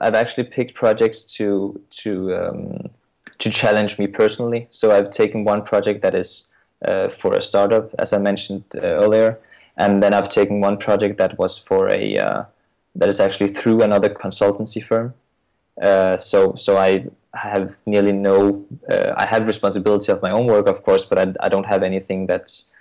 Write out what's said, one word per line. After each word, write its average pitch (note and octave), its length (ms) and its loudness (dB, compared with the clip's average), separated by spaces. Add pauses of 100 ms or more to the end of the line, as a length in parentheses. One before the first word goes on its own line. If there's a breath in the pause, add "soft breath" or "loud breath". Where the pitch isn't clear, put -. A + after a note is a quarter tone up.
I've A2 140 0
actually A#2 300 -2
picked - 280 -6
projects A2 500 0 (120)
to, G2+ 440 -2 (100)
to, F#2+ 460 -6
um, - 540 -8 (500)
to A2 100 -4
challenge G#2+ 500 0
me G2+ 80 -2
personally. A#2 600 -2
So - 220 2
I've G2+ 200 4
taken G#2+ 320 0
one G#2 200 0
project G#2 380 0
that F#2+ 140 0
is, - 340 -6 (360 soft breath)
uh, F#2+ 240 -2
for - 260 -2
a - 60 0
startup, G#2+ 580 0
as - 140 -4
I G#2 40 2
mentioned, G2 460 -4 (100)
uh, - 60 -12
earlier, G#2+ 600 2 (380 soft breath)
and G2 240 2
then G2+ 120 4
I've G2+ 160 0
taken G#2 320 0
one G2+ 160 0
project G#2 400 0
that F#2+ 200 0
was F#2 220 -2
for F#2+ 300 0
a, C#2+ 280 -2
uh, G1+ 260 -2 (520)
that F2+ 140 2
is G2 100 0
actually G2 300 0
through A2+ 340 2
another G#2 260 4
consultancy G2+ 720 -2
firm. A#2 320 -2 (680)
Uh, F#2+ 360 4
so, - 380 2
so G2 220 0
I F#2+ 280 2 (280)
have G2 520 -6
nearly G#2 260 2
no, G2+ 540 2 (260)
uh, - 240 0
I F#2+ 100 -2
have A2 220 0
responsibility G#2 640 0
of F#2+ 100 -2
my F#2 100 -4
own A#2 160 0
work, G#2 200 4
of F#2+ 160 0
course, F#2+ 220 2
but G2 120 0
I, F#2 280 0
I - 20 0
don't G2 180 0
have G2 160 0
anything F#2+ 460 -4
that's, - 420 -6 (120 soft breath)